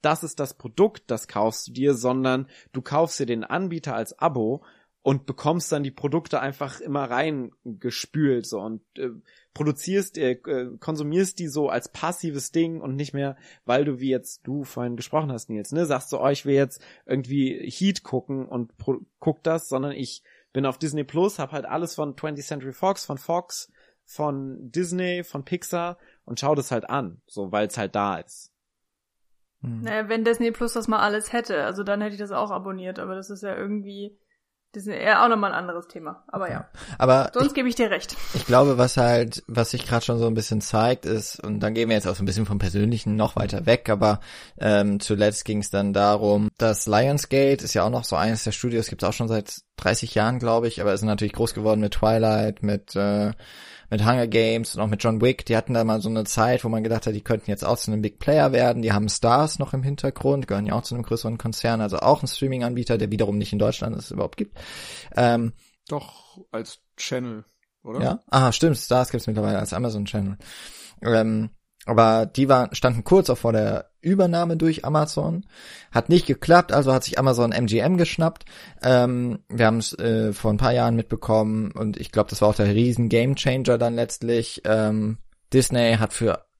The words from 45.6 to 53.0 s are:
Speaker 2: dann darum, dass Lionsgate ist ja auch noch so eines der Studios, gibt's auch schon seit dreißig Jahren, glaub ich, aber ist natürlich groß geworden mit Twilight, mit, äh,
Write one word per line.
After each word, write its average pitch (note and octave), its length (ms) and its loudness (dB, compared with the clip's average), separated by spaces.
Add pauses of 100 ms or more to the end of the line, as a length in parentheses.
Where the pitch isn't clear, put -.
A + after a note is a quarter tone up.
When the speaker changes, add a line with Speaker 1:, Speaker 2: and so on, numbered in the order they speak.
Speaker 2:
dann G2+ 220 0
darum, G#2 640 4
dass A2 280 0
Lionsgate C3+ 800 2
ist A2+ 120 -6
ja F#2+ 80 4
auch G#2+ 60 2
noch B2 140 -2
so - 140 -2
eines A2 260 0
der A2 80 -4
Studios, A#2 380 -2
gibt's - 160 -4
auch G2+ 80 0
schon A2+ 160 -4
seit A2 320 -4 (160)
dreißig A#2+ 360 -2
Jahren, A2+ 240 2
glaub A#2 280 2
ich, - 160 -4
aber G2+ 120 2
ist G2+ 80 -2
natürlich G#2+ 320 -2
groß A#2 200 0
geworden G#2+ 260 2
mit G#2 140 -2
Twilight, A2 680 2
mit, G#2 340 -4
äh, G#2 360 2 (580)